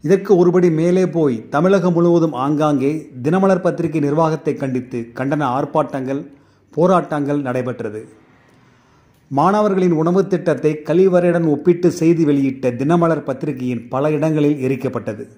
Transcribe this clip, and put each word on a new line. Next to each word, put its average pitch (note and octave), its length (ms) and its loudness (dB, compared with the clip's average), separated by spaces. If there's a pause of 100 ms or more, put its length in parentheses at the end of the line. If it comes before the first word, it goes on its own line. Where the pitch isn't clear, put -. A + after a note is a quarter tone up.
இதற்கு F#3+ 300 2
ஒருபடி F3+ 380 4
மேலே F3 360 2
போய் D3 280 0 (140)
தமிழகம் F3+ 440 2
முழுவதும் E3+ 400 2
ஆங்காங்கே C#3+ 580 0 (320)
தினமலர் F#3 380 2
பத்திரிகை E3 400 -2
நிர்வாகத்தை D#3 520 0
கண்டித்து B2+ 460 -6 (160)
கண்டன C#3+ 300 -2
ஆர்ப்பாட்டங்கள், C#3 760 -4 (520)
போராட்டங்கள் D3+ 680 0
நடைபெற்றது. A#2+ 600 -6 (1300)
மாணவர்களின் F#3 600 2
உணவு E3+ 360 0
திட்டத்தை D3+ 440 0 (140)
கழிவறையுடன் F3 600 2
ஒப்பிட்டு E3+ 460 2
செய்தி E3 340 2
வெளியிட்ட C3+ 460 0
தினமலர் D#3 520 0
பத்திரிகையின் B2+ 680 -6
பல C#3+ 220 -2
இடங்களில் D3+ 500 0
எரிக்கப்பட்டது. A#2+ 640 -6 (120)